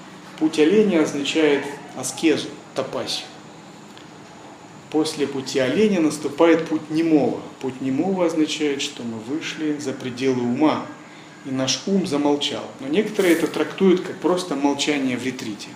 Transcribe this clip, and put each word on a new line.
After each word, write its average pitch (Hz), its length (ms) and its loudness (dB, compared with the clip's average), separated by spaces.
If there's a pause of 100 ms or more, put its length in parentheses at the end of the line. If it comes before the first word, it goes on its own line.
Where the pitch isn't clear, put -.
(400)
Путь 156 180 0
оленя 175 460 6
означает 143 600 2 (320)
аскезу, 135 520 0 (260)
тапасию. - 540 -6 (1600)
После 151 380 0
пути 135 320 -4
оленя 175 420 4
наступает 160 680 4
путь 156 220 -4
немого. 151 500 2 (220)
Путь 127 200 -6
немого 170 440 0
означает, 151 560 0
что - 220 -8
мы 113 160 -8
вышли 151 580 -6
за 131 160 -6
пределы 127 480 -2
ума, 127 440 2 (600)
и 135 60 -8
наш 131 340 -2
ум 190 220 2
замолчал. 143 560 0 (160)
Но 135 80 -10
некоторые 185 480 2
это 156 120 2
трактуют 180 540 2
как 139 160 -8
просто 170 380 0
молчание 139 640 0
в 113 60 -6
ретрите, 123 520 -8